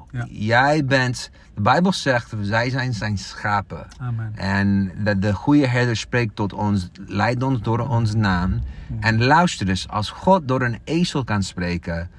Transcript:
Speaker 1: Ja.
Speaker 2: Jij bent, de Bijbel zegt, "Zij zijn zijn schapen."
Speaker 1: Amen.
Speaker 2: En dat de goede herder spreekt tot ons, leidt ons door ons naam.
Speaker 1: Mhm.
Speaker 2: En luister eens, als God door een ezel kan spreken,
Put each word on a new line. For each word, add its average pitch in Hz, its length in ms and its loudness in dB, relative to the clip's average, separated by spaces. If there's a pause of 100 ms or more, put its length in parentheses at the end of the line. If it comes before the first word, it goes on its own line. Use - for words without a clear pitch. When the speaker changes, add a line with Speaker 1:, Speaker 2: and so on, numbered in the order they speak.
(120)
Speaker 1:
Ja. 123 180 -6
Speaker 2:
Jij 123 540 2
bent, 131 460 0 (240)
de 101 60 -6
Bijbel 160 320 4
zegt, 123 480 -2
"Zij 113 300 0
zijn 127 240 -2
zijn 104 240 -2
schapen." 95 680 -4 (120)
Speaker 1:
Amen. 113 380 -6
Speaker 2:
En 98 560 2 (120)
dat 101 180 2
de 104 120 2
goede 147 320 4
herder 123 300 2
spreekt 120 400 -2
tot 101 160 -2
ons, 101 380 0 (160)
leidt 117 360 0
ons 131 180 0
door 117 280 -2
ons 113 260 0
naam. 95 360 2
Speaker 1:
Mhm. - 520 -6
Speaker 2:
En 113 220 2
luister 147 440 4
eens, 95 200 -2
als 101 220 -4
God 185 380 2
door 131 140 0
een 120 220 -2
ezel 160 400 0
kan 104 180 0
spreken, 87 760 -6